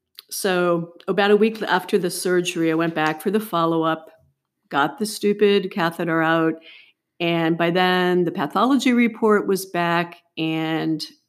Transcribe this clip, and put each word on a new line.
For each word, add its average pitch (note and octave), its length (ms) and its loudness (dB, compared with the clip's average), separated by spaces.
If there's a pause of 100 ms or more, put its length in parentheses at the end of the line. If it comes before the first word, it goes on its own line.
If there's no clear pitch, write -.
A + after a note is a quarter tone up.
(300)
so F3 640 -2 (140)
about G3+ 240 2
a G#3 60 8
week A3 260 2
after F#3 340 0
the F3+ 120 -2
surgery, F3 640 0
I D#3 40 0
went E3 200 -2
back D#3 260 -2
for G#3 100 -4
the G#3+ 80 0
follow-up, E3 720 -2 (580)
got D3+ 300 0
the G#3+ 60 -4
stupid G3+ 680 2
catheter E3 500 -2
out. D#3+ 340 2 (640)
And E3+ 380 0
by E3+ 140 0
then F3+ 520 2
the E3+ 80 -2
pathology A#3 600 0
report A3+ 540 2
was F#3+ 180 -2
back. E3+ 520 -2 (200)
And D#3+ 680 -4 (260)